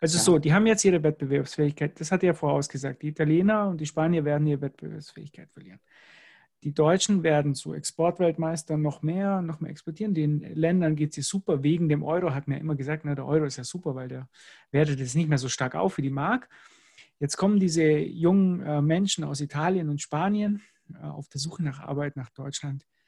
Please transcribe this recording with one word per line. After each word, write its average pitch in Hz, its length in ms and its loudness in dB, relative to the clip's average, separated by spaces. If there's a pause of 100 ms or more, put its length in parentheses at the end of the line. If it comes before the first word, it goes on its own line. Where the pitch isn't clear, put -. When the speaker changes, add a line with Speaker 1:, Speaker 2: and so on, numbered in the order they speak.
Speaker 1:
Also 165 180 0
Speaker 2:
Ja. 160 40 2
Speaker 1:
so, 175 160 6
die 151 160 4
haben 214 120 6
jetzt 220 180 4
ihre 180 180 6
Wettbewerbsfähigkeit. 147 960 -2
Das 165 140 -4
hat 185 100 0
er 180 120 4
vorausgesagt. 143 680 -4
Die 151 60 -6
Italiener 180 600 2
und 170 120 -4
die 156 60 -6
Spanier 160 380 0
werden 147 220 0
ihre 143 140 0
Wettbewerbsfähigkeit 151 920 -12
verlieren. 92 300 -20 (840)
Die 147 100 -6
Deutschen 175 480 2
werden 147 320 2
zu 151 180 -10
Exportweltmeistern 160 1120 -2
noch 147 180 -2
mehr, 190 420 -2
noch 160 180 -8
mehr 160 100 -8
exportieren. 170 420 -6
Den 151 280 0 (140)
Ländern 165 420 2
geht 151 200 -2
es 139 120 -6
super 175 340 -2
wegen 165 260 2
dem 147 140 2
Euro, 160 320 0
hat 143 140 -6
man 139 80 -2
ja - 40 -8
immer 156 140 -2
gesagt, 143 300 -6
ne, 143 100 -2
der 135 120 -8
Euro 151 180 2
ist 139 120 -6
ja 127 80 -12
super, 170 300 -8
weil 127 140 -10
der 131 200 -12 (440)
wertet 147 260 2
jetzt 127 160 -6
nicht 160 140 2
mehr 147 100 4
so 131 100 -4
stark 127 280 -4
auf 190 220 0
wie - 40 -2
die 135 80 0
Mark. 170 380 -2 (720)
Jetzt 143 160 -2
kommen 202 240 4
diese 165 240 4
jungen, 175 760 4
äh, 151 220 0
Menschen 170 400 2
aus 143 180 -6
Italien 156 480 -2
und 147 140 -4
Spanien, 208 580 0 (400)
äh, 156 60 -14
auf 147 220 -12
der 139 120 -10
Suche 165 220 -6
nach 139 160 -4
Arbeit 143 380 -6
nach 131 140 -12
Deutschland. 139 540 -10 (240)